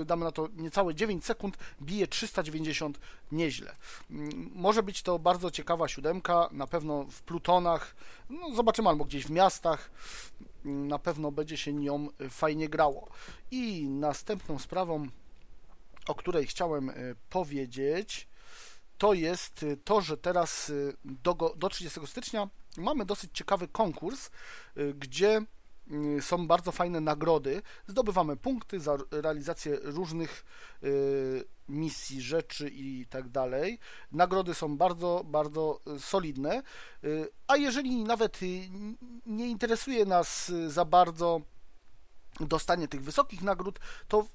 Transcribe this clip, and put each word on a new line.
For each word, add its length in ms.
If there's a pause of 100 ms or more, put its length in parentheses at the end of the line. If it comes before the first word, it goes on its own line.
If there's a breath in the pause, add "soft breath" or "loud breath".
y, 40
damy 200
na 60
to 220
niecałe 420
dziewięć 300
sekund, 320 (240 loud breath)
bije 260
trzysta 360
dziewięćdziesiąt, 560 (320 loud breath)
nieźle. 440 (340 loud breath)
Mm, 460
może 280
być 200
to 160
bardzo 320
ciekawa 360
siódemka, 640
na 160
pewno 360
w 180
plutonach, 760 (340 loud breath)
no, 260
zobaczymy, 340
albo 160
gdzieś 200
w 60
miastach, 600 (720 loud breath)
mm, 220
na 120
pewno 320
będzie 260
się 160
nią, 340 (140)
y, 80
fajnie 400
grało. 400 (420 loud breath)
I 380
następną 720
sprawą, 480 (1000)
o 80
której 320
chciałem, 420
y, 260 (140)
powiedzieć, 1000 (720 loud breath)
to 140
jest, 500
y, 140
to, 240
że 160
teraz, 520
y, 360
do 300
go-, 200
do 140
trzydziestego 380
stycznia 420 (280)
mamy 280
dosyć 280
ciekawy 340
konkurs, 640 (480 loud breath)
y, 160
gdzie, 480 (760)
y, 40
są 260
bardzo 240
fajne 300
nagrody. 600 (260 loud breath)
Zdobywamy 500
punkty 420
za 140
r-, 180
realizację 720
różnych, 640 (380 loud breath)
y, 600 (260)
misji, 520
rzeczy 480
i 400
tak 200
dalej. 500 (320 loud breath)
Nagrody 420
są 240
bardzo, 480
bardzo, 560 (160)
y, 20
solidne. 640 (400 loud breath)
Y, 260 (180)
a 100
jeżeli 460
nawet, 400
y, 20
n-, 520 (280)
nie 220
interesuje 580
nas, 440
y, 220
za 140
bardzo 560 (1000)
dostanie 480
tych 160
wysokich 380
nagród, 380 (280 loud breath)
to 140
w, 140